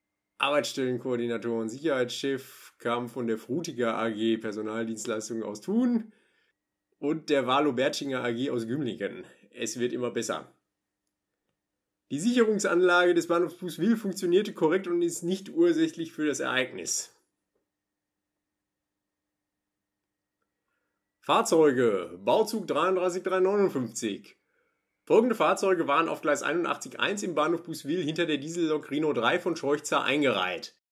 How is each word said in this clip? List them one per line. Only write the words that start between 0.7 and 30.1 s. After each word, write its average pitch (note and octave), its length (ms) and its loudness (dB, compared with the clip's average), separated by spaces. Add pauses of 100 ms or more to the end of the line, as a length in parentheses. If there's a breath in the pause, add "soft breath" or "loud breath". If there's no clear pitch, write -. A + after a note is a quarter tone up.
Sicherheitschef C3+ 1040 -4
kam A#2+ 320 -4
von A#2+ 180 -6
der A2+ 120 0
Frutiger A#2 580 -2
A A2+ 140 -2
G A2 260 2
Personaldienstleistungen A2 1040 -6
aus G#2 200 -10
Thun A#3 500 0 (880 soft breath)
und D#3 320 -4
der C#3 160 2
Valo C#3 260 2
Bertschinger C3 500 -2
A A#2+ 80 -2
G B2 200 -2
aus A#2+ 160 -2
Gümligen. G2+ 580 -6 (280 loud breath)
Es A#2 260 -8
wird B2 160 -2
immer B2 160 -4
besser. G2+ 420 -6 (1600)
Die C#3 100 -4
Sicherungsanlage F#3 920 4
des E3+ 140 2
Bahnhofs E3+ 320 0
Bußwil F#3 400 0
funktionierte F#3+ 560 0
korrekt F3+ 320 0
und F3 160 0
ist E3+ 200 -2
nicht F#3 280 -4
ursächlich D#3+ 640 2
für D3+ 140 -4
das C#3 140 -2
Ereignis. B2+ 760 -4 (4000)
Fahrzeuge, B2+ 1040 4
Bauzug F#3+ 420 2
dreiunddreißig F3 580 0
drei F#3 160 0
neunundfünfzig. D3+ 1000 -2 (680)
Folgende A3+ 300 4
Fahrzeuge F3+ 520 2
waren D3+ 220 2
auf D3 140 -6
Gleis D3 200 0
einundachtzig C#3+ 560 -4
eins G3+ 240 -2
im F#3 120 -4
Bahnhof D#3+ 300 0
Bußwil D#3+ 380 -4
hinter D#3+ 220 -2
der D3+ 140 0
Diesellok D#3 520 -2
Rhino D3+ 220 0
drei B2+ 260 2
von F3 160 -2
Scheuchzer D3 480 0
eingereiht. G#2+ 720 0 (180)